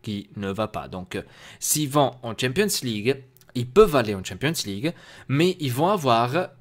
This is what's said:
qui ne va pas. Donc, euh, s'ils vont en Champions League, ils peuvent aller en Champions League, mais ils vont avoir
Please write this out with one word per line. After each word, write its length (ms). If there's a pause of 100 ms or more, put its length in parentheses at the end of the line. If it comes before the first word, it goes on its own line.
qui 340
ne 140
va 180
pas. 220
Donc, 260
euh, 60 (380)
s'ils 300
vont 340
en 120
Champions 320 (160)
League, 400 (320)
ils 140
peuvent 260
aller 200
en 80
Champions 280 (140)
League, 280 (360)
mais 300
ils 120
vont 180
avoir 600 (120)